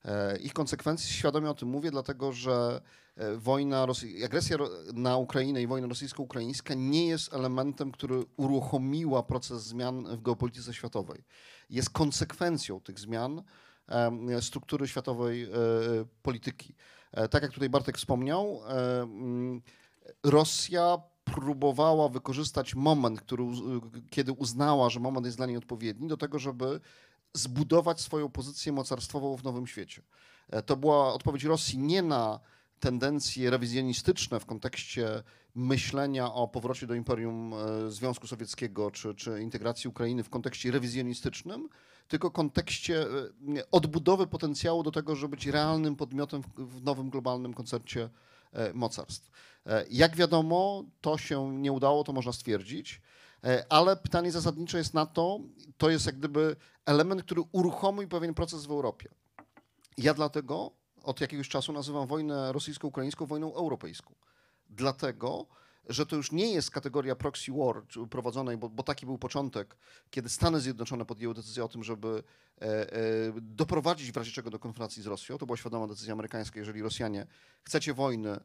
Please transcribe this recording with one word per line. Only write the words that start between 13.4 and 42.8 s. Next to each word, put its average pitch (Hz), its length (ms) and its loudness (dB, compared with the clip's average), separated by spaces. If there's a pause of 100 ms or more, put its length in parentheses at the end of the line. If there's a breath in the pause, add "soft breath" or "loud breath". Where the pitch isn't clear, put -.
em, 120 540 0
struktury 139 460 -4
światowej, 120 560 -2
e, 110 40 -8 (760)
polityki. - 540 -6 (360 loud breath)
E, 110 180 0
tak 147 140 4
jak 135 80 -4
tutaj 135 180 0
Bartek 135 280 2
wspomniał, 143 680 -2
e, 127 340 0
mm, 123 600 -6 (640 soft breath)
Rosja 165 720 6 (280)
próbowała 147 840 4
wykorzystać 135 680 -2
moment, 131 460 6
który 123 220 -2
uz-, 120 360 -4 (300)
kiedy 135 220 0
uznała, 131 580 4
że 117 100 -2
moment 127 260 0
jest 120 120 -6
dla 131 80 -2
niej 123 120 -2
odpowiedni, 117 500 -6
do 156 100 -2
tego, 147 220 -4
żeby 131 400 -2 (540 loud breath)
zbudować 160 680 4
swoją 151 280 -2
pozycję 139 420 -6
mocarstwową 135 680 -2
w 127 60 -12
nowym 123 240 -4
świecie. - 340 -12 (480 soft breath)
E, 107 120 -2
to 139 140 2
była 139 380 6
odpowiedź 135 300 -2
Rosji 156 360 2
nie 165 220 4
na 120 380 2 (400 soft breath)
tendencje 131 720 2
rewizjonistyczne 123 880 2
w - 60 -10
kontekście 113 760 -4 (320 soft breath)
myślenia 131 800 0
o 120 140 2
powrocie 123 400 -4
do 120 60 -2
imperium, 113 600 -2
e, 110 380 -2
Związku 123 360 -4
Sowieckiego 107 640 -4
czy, 104 240 -8
czy 107 260 -6
integracji 113 460 -4
Ukrainy 120 360 -2
w - 60 -10
kontekście 123 420 -2
rewizjonistycznym, 127 960 -4 (380 soft breath)
tylko 165 220 0
w - 40 -6
kontekście, 160 680 0